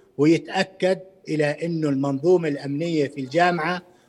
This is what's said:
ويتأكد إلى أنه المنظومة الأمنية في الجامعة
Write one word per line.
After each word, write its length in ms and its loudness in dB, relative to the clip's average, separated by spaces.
ويتأكد 800 0
إلى 160 0
أنه 220 -2
المنظومة 600 2
الأمنية 600 -2
في 120 -10
الجامعة 640 0